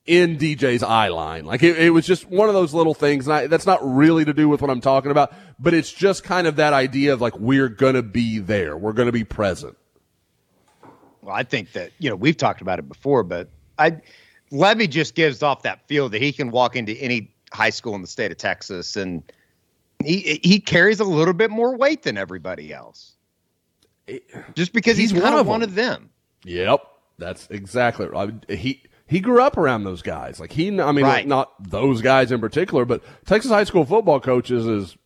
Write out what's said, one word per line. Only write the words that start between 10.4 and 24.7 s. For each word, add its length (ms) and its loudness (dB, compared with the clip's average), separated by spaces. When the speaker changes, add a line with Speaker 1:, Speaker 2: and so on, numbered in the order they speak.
Speaker 2:
Well, 120 -12
I 100 -4
think 280 -8
that, 280 -12
you 100 -4
know, 80 -8
we've 180 0
talked 260 -2
about 180 -4
it 100 -14
before, 340 -2
but 260 -8
I, 220 0
Levy 360 2
just 280 -4
gives 260 0
off 200 0
that 260 -8
feel 220 -2
that 120 -4
he 120 -2
can 180 -6
walk 240 0
into 220 -6
any 340 -6
high 160 2
school 260 -8
in 60 -10
the 60 -14
state 240 -6
of 60 -14
Texas, 600 -8
and 260 -6
he, 400 -2
he 160 4
carries 400 2
a 60 0
little 280 2
bit 160 0
more 280 -2
weight 260 0
than 140 -4
everybody 560 -10
else. 400 -20
Speaker 1:
It, 160 -14
Speaker 2:
Just 180 -4